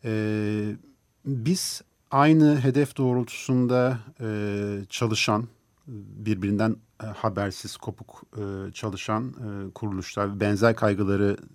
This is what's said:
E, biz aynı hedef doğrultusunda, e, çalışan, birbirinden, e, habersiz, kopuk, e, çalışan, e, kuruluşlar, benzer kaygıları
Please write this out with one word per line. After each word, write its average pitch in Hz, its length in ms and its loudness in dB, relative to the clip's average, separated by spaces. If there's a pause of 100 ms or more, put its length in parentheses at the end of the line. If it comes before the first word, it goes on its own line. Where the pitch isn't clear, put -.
E, 107 720 -2 (480)
biz 139 580 -2 (280)
aynı 147 500 6
hedef 135 360 2
doğrultusunda, 127 1040 2 (220)
e, 110 80 -6 (600)
çalışan, 113 600 0 (380)
birbirinden, 104 880 0 (260)
e, 110 40 -8
habersiz, 101 680 -4
kopuk, - 460 -12 (140)
e, 98 360 -8
çalışan, 110 560 -4
e, 101 420 -10
kuruluşlar, 101 680 -4
benzer 104 360 4
kaygıları 101 600 2 (180)